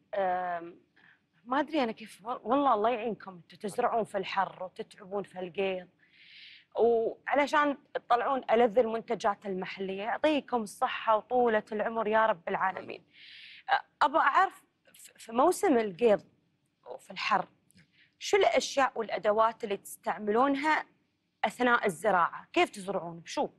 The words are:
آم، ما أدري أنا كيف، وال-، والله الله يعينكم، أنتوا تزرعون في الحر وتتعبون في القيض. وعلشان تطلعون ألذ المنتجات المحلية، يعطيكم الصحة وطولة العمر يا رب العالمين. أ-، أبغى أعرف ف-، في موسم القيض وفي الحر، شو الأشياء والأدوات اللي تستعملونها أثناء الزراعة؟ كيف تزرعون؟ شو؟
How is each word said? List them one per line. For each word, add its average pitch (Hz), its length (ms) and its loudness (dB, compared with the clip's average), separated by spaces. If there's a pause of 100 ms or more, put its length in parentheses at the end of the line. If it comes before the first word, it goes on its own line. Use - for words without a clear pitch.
(140)
آم، 180 640 -4 (640)
ما 262 160 -2
أدري 294 240 -2
أنا 220 80 -2
كيف، 208 340 -20
وال-، 247 180 -8
والله 262 300 2
الله 214 160 2
يعينكم، 214 440 -6
أنتوا 175 240 -20
تزرعون 214 460 -2
في - 140 -6
الحر 190 460 -4
وتتعبون 190 580 -10
في 180 180 -14
القيض. 185 480 -4 (880)
وعلشان 247 1000 0 (180)
تطلعون 240 560 -2
ألذ 226 280 4
المنتجات 220 680 -2
المحلية، 190 560 -8
يعطيكم 247 600 -2
الصحة 220 540 0
وطولة 233 460 2 (100)
العمر 220 360 -4
يا 220 180 4
رب 208 220 -2
العالمين. 185 560 -4 (640)
أ-، 160 160 2 (180)
أبغى 294 180 4
أعرف 320 420 2 (320)
ف-، - 220 -20
في - 160 -16
موسم 302 460 4
القيض 208 440 2 (640)
وفي - 240 -18
الحر، 185 380 -2 (760)
شو - 120 2
الأشياء 269 600 2
والأدوات 214 640 0
اللي 196 120 -4
تستعملونها 269 1120 0 (580)
أثناء 240 420 2
الزراعة؟ 175 640 0
كيف 349 180 2
تزرعون؟ 175 540 -8
شو؟ 254 240 -2 (100)